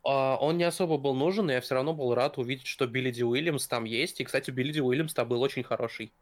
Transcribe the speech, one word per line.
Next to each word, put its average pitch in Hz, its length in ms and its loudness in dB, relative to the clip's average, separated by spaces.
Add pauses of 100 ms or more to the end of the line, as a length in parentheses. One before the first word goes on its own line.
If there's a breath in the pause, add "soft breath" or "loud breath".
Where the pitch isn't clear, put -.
А, 135 360 2
он 156 180 2
не 170 60 2
особо 165 340 0
был 135 160 0
нужен, 180 320 2
но 143 60 2
я 127 80 2
всё - 140 -4
равно 143 200 0
был 127 200 0
рад 135 240 2
увидеть, 127 280 -4
что - 200 0
Билли 127 240 0
Ди 120 140 -2
Уильямс 139 440 0
там 117 160 -2
есть, 117 360 -2
и, 131 40 -4
кстати, 135 260 -2
Билли 127 220 -2
Ди 151 100 0
Уильямс 143 320 0
там 117 140 0
был 120 140 2
очень 135 220 0
хороший. 113 580 -6